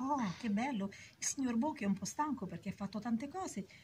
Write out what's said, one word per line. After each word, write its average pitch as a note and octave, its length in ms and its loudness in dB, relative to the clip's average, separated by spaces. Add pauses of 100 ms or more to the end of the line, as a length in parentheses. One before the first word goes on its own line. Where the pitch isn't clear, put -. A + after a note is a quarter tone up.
Oh, B3+ 400 2
che A#3+ 100 0
bello! G#3 400 2 (280)
Il - 60 -6
signor B3 320 0
Bo, C4+ 140 4
che D4+ 140 -4
è - 20 0
un G3+ 80 6
po' F#3+ 100 0
stanco D4 420 0
perché E3+ 240 -6
ha - 40 -4
fatto G3+ 240 -4
tante A3+ 300 2
cose, D4+ 360 -4 (200)